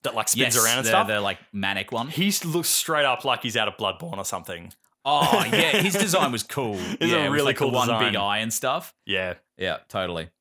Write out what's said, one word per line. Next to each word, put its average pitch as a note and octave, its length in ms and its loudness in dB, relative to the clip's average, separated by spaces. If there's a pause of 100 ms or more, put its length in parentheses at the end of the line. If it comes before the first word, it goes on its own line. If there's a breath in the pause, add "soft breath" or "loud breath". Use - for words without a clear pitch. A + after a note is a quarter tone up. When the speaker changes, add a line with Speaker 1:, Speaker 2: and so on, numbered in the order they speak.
Speaker 1:
that, B2 120 -4
like, A2 140 -2
spins A#2+ 260 2
Speaker 2:
Yes, A#2 80 4
Speaker 1:
around A#2 160 4
and A#2 60 -2
Speaker 2:
the, A2+ 40 2
Speaker 1:
stuff. A2 180 4
Speaker 2:
the, G#2+ 140 0
like, G2 180 -2 (120)
manic G2 400 -2
one. A#2 160 -4
Speaker 1:
He F3+ 220 0
s-, G3 160 -2
looks E3 240 -2
straight D3+ 360 2
up B2+ 200 0
like B2 180 0
he's A#2 140 -2
out G#2+ 100 2
of G2 100 -6
Bloodborne F#2 400 -6
or F#2+ 80 -6
something. F2+ 460 -8 (320)
Speaker 2:
Oh, C#3+ 480 4
yeah, G#3 300 4
his F#3 120 2
Speaker 1:
<laughs> G3+ 120 0
Speaker 2:
design E3 260 2
was A#2 120 -4
cool. A#2 360 -4
Speaker 1:
It's G2 320 -2
Speaker 2:
Yeah, G#2+ 60 2
Speaker 1:
a G2 80 2
Speaker 2:
it - 40 -2
was, - 20 0
Speaker 1:
really C#3+ 160 2
Speaker 2:
like, B2+ 100 0
Speaker 1:
cool C#3 140 2
Speaker 2:
the B2+ 60 0
one A#2+ 100 4
Speaker 1:
design. A2 260 2
Speaker 2:
big - 20 0
eye G2+ 220 0
and A2+ 160 -2
stuff. C#3 400 -4 (120)
Speaker 1:
Yeah. F#2 280 -2 (240)
Speaker 2:
Yeah, F2+ 200 -2 (120)
totally. F2 400 -4 (120)